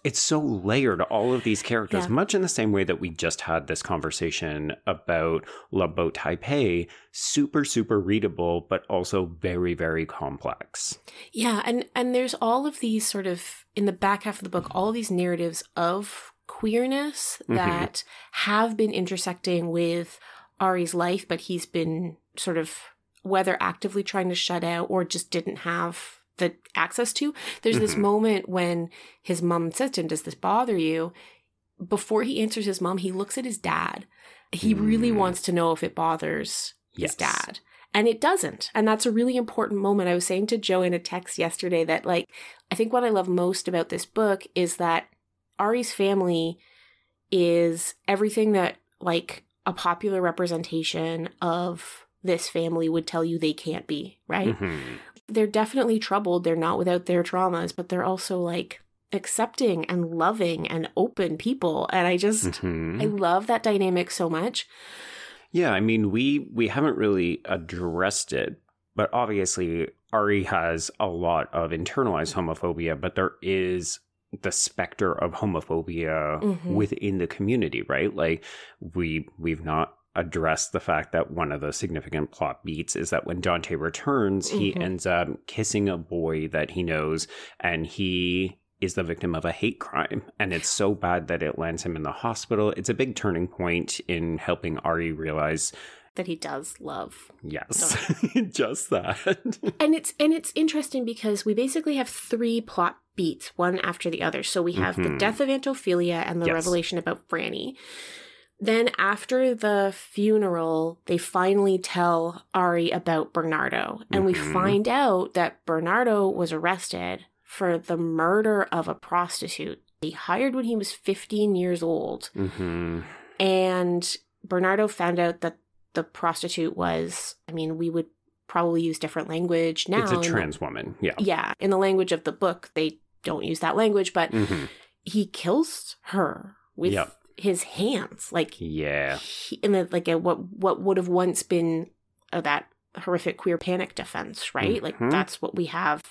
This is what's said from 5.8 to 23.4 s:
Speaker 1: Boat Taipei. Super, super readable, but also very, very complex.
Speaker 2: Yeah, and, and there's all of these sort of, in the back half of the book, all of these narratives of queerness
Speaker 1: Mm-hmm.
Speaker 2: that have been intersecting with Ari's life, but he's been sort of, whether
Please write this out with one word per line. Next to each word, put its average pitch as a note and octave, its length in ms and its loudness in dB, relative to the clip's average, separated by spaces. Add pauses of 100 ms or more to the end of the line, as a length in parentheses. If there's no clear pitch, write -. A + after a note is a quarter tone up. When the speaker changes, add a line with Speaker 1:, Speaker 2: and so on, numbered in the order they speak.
Speaker 1:
Boat E2+ 200 0
Taipei. F2 720 0 (240)
Super, - 520 0
super A2+ 360 2
readable, F2 680 0
but F#2 220 -2
also F#2 360 0 (140)
very, F2 360 0
very D#2+ 320 -2
complex. - 880 -8 (340)
Speaker 2:
Yeah, A3 320 0
and, A#3+ 220 -2 (100)
and B3 200 0
there's B3+ 260 0
all A#3+ 240 2
of D4 140 -6
these A3 280 0
sort G3 200 -4
of, F3 160 -4 (320)
in G3+ 100 2
the G3 80 2
back G3 300 0
half G#3 160 -6
of - 40 -12
the F3+ 60 -8
book, F3 220 -2
all F#3 180 0
of A3+ 60 0
these A3 160 -4
narratives F3 520 0 (140)
of F3+ 560 -2 (140)
queerness C4 960 0
Speaker 1:
Mm-hmm. - 120 0
Speaker 2:
that F3 480 0 (280)
have A3 440 2
been G#3+ 160 2
intersecting F3+ 800 -2
with E3+ 500 0 (400)
Ari's F3+ 360 2
life, F3+ 320 0
but E3+ 140 -2
he's F3 260 -6
been E3 500 -2 (180)
sort E3+ 220 -2
of, D#3+ 180 -2 (500)
whether F#3+ 360 2